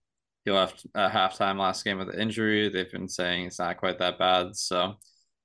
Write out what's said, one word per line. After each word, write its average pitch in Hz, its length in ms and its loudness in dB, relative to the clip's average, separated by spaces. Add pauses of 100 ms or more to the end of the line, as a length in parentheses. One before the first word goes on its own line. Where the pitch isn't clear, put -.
(440)
he 104 60 0
left 95 440 2
at 95 180 2
halftime 98 460 2
last 95 260 0
game 101 120 0
with 95 140 -6
an 90 100 -6
injury. 107 480 2
They've 92 240 -4
been 95 160 -8
saying 90 380 -2
it's 90 120 -12
not 87 200 -4
quite 90 220 -2
that 87 180 0
bad. 92 380 2
So 92 400 -2 (480)